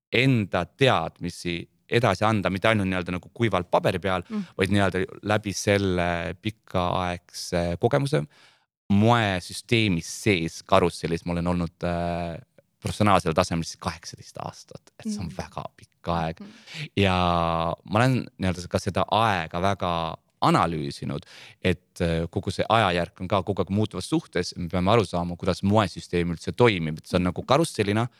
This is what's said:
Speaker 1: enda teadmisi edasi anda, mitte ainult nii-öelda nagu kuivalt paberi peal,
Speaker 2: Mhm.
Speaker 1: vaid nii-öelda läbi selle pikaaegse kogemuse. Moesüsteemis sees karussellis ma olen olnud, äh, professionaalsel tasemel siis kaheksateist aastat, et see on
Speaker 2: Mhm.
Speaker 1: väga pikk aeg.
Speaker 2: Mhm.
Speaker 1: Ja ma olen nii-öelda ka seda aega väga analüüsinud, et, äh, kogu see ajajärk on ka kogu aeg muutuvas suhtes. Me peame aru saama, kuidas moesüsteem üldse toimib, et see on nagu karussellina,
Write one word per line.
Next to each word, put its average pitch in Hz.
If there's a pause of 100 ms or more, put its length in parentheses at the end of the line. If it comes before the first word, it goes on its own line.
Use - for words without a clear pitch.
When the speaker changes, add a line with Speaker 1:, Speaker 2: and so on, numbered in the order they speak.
(120)
Speaker 1:
enda 110
teadmisi 87 (220)
edasi 110
anda, 104
mitte 98
ainult 104
nii-öelda 92
nagu 87
kuivalt 98
paberi 110
peal, 92
Speaker 2:
Mhm. 208 (140)
Speaker 1:
vaid 95
nii-öelda 95 (160)
läbi 104
selle 87
pikaaegse 90
kogemuse. 139 (680)
Moesüsteemis 107 (160)
sees 85
karussellis 85
ma -
olen 85
olnud, 87 (100)
äh, 85 (420)
professionaalsel 92
tasemel 85
siis -
kaheksateist -
aastat, - (180)
et 220
see 208
on 85
Speaker 2:
Mhm. -
Speaker 1:
väga - (120)
pikk -
aeg. 82
Speaker 2:
Mhm. 202 (460)
Speaker 1:
Ja 87 (100)
ma -
olen 127 (140)
nii-öelda 87
ka 95
seda 92
aega 92
väga 87 (260)
analüüsinud, 85 (400)
et, -
äh, 82
kogu 98
see -
ajajärk 90
on 92
ka 98
kogu 95
aeg 90
muutuvas 101
suhtes. -
Me 87
peame 90
aru 113
saama, 87
kuidas 92
moesüsteem 92
üldse 85
toimib, 82
et -
see -
on 90
nagu 90
karussellina, 117 (120)